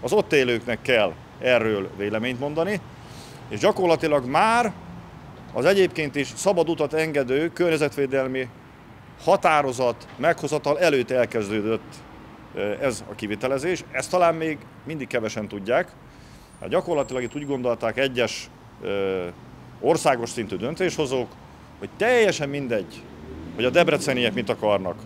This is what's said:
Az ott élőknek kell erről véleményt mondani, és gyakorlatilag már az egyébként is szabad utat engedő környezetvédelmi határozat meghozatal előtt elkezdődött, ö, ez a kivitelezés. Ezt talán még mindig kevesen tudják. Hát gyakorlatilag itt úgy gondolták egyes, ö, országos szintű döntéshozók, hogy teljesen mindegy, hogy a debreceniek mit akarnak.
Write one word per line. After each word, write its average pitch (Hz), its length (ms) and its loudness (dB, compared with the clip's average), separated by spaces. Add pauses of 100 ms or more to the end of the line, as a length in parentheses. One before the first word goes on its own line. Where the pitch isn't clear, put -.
Az 127 120 -4
ott 208 200 2
élőknek 120 500 2
kell 107 300 4 (280)
erről 110 560 2
véleményt 110 440 -2
mondani, 165 400 -2 (680)
és 104 100 -8
gyakorlatilag 160 680 2
már 214 480 2 (800)
az 117 120 -2
egyébként 170 500 2
is 139 200 -2
szabad 170 340 2
utat 151 240 0
engedő 151 600 0
környezetvédelmi 135 960 0 (760)
határozat 139 920 2
meghozatal 147 640 0
előtt 143 320 4
elkezdődött, 110 840 0 (600)
ö, 101 260 -2
ez 110 300 -2
a 101 40 -12
kivitelezés. 127 760 -4
Ezt 135 200 -6
talán 170 240 4
még 160 240 -4 (260)
mindig 143 220 -8
kevesen 110 420 -4
tudják. 110 440 -2 (680)
Hát - 80 -12
gyakorlatilag 139 540 -2
itt 117 120 -6
úgy 147 120 -8
gondolták 120 500 -2
egyes, 127 540 -2 (320)
ö, 95 440 -2 (540)
országos 131 500 2
szintű 101 260 -6
döntéshozók, 131 720 -2 (500)
hogy - 180 -10
teljesen 208 520 2
mindegy, 123 540 -4 (520)
hogy 113 100 0
a 127 60 4
debreceniek 131 640 4
mit 113 140 -4
akarnak. 98 580 2